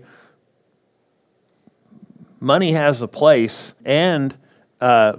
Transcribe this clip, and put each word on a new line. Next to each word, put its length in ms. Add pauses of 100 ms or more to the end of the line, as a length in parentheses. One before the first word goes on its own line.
(2500)
money 340
has 280
a 60
place," 680 (120)
and, 500 (460)
uh, 380